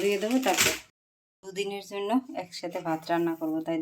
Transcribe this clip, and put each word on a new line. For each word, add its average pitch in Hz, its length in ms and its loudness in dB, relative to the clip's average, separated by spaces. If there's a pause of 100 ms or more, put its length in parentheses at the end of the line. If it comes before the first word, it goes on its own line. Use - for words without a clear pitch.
ধুয়ে 202 200 4
দেবো, 233 140 2 (100)
তারপর - 280 4 (680)
দুদিনের 196 460 -4
জন্য 202 200 -2 (320)
একসাথে 175 440 -8
ভাত 160 140 0 (100)
রান্না 170 300 2
করব, 156 140 0 (120)
তাই 165 160 0